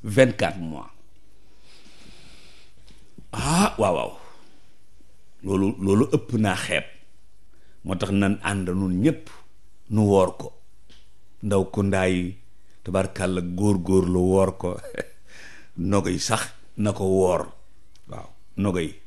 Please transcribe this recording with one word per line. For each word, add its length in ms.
vingt-quatre 560
mois. 300
Ah, 460
waaw, 180
waaw. 160
Loolu, 360
loolu 260
ëpp 140
naa 160
xeeb. 300
Moo 120
tax 160
nan 320
ànd 260
nun 320
ñépp 280
nu 180
woor 300
ko. 100
Ndaw 280
ku 120
ndaay, 320
tabarkàlla, 580
góor-góor 520
lu 120
woor 380
ko. 120
<laughs> 640
Nogo 200
yi 100
sax 220
na 160
ko 120
woor. 360
Waaw, 220
nogo 220
yi. 120